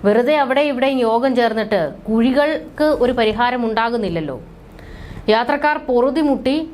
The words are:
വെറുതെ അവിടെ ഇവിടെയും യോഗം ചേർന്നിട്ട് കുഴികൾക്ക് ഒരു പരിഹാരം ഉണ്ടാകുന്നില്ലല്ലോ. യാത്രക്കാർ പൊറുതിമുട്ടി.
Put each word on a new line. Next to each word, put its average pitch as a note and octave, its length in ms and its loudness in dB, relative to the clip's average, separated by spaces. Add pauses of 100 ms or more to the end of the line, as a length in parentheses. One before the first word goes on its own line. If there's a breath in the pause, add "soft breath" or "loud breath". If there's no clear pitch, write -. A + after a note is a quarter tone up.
വെറുതെ A#3+ 360 2
അവിടെ C4 280 2
ഇവിടെയും C4+ 280 0 (100)
യോഗം A#3+ 300 2
ചേർന്നിട്ട് A3 420 0 (260)
കുഴികൾക്ക് C4+ 800 0 (140)
ഒരു B3 160 2
പരിഹാരം A#3+ 500 0
ഉണ്ടാകുന്നില്ലല്ലോ. G#3 680 -2 (960 loud breath)
യാത്രക്കാർ C#4+ 420 0 (120)
പൊറുതിമുട്ടി. C4 680 2 (180)